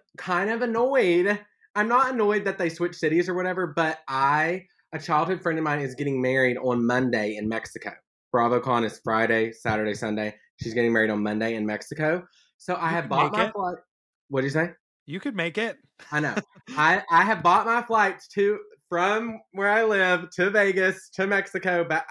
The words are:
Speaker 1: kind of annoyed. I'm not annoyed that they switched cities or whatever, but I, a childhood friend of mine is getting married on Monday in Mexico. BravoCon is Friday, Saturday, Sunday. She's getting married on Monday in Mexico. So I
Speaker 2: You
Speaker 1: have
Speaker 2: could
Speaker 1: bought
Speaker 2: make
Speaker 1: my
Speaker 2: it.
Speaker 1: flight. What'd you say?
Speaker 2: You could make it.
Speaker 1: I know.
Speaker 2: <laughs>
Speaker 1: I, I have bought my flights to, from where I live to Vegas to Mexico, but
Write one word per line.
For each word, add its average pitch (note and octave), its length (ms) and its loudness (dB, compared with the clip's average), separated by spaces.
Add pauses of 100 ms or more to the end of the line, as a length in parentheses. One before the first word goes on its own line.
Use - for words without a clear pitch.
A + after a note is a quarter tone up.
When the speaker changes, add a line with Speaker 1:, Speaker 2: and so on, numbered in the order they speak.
(180)
Speaker 1:
kind F#3 320 -2
of A3+ 120 -2
annoyed. A3 760 2 (360)
I'm G#3 120 0
not B3+ 260 2
annoyed G#3 320 0
that F#3+ 120 -4
they F3 120 0
switched F3 260 -4
cities E3+ 340 0
or F3+ 60 -2
whatever, F3+ 320 -2
but D#3 400 -2
I, D3+ 580 0 (280)
a D3+ 60 -6
childhood E3 420 0
friend D#3+ 180 -2
of D#3+ 40 -2
mine D3 180 -2
is B2+ 140 -6
getting C#3 260 -2
married B2+ 360 2
on A#2+ 280 0
Monday A#2+ 500 0
in G#2+ 140 -6
Mexico. - 440 -8 (420)
BravoCon A#2+ 500 2
is G#2 180 -6
Friday, A2+ 500 2
Saturday, G#2+ 400 -2
Sunday. G#2+ 420 -4 (260)
She's A2+ 120 -8
getting A#2 200 2
married A2 160 2
on G#2 140 -2
Monday A2 320 -2
in G#2+ 100 -4
Mexico. D#3 600 -4 (320)
So F3+ 180 -8
I E3+ 140 -4
Speaker 2:
You E3+ 80 -2
Speaker 1:
have D3 120 -4
Speaker 2:
could - 20 -4
Speaker 1:
bought D3 200 0
Speaker 2:
make G#3 60 -4
Speaker 1:
my A3 120 0
Speaker 2:
it. G#3+ 60 -12
Speaker 1:
flight. F3+ 220 -6 (520)
What'd C3+ 160 -2
you C3+ 60 -4
say? E3 200 -2 (340)
Speaker 2:
You E3+ 140 -10
could B3+ 160 -8
make E3+ 220 -4
it. G#3+ 200 -4 (340)
Speaker 1:
I D3+ 80 -2
know. C3 260 -2
Speaker 2:
<laughs> - 320 -18
Speaker 1:
I, E3 340 4
I E3+ 120 8
have G3 200 0
bought F#3+ 220 4
my A#3 180 2
flights G#3+ 460 0
to, G3+ 300 0 (300)
from G#3+ 500 -2 (120)
where G3 180 0
I A3 140 4
live F#3 480 2
to F#3+ 180 0
Vegas F#3+ 640 2
to G3 160 -2
Mexico, F#3 600 0
but D#3+ 240 -2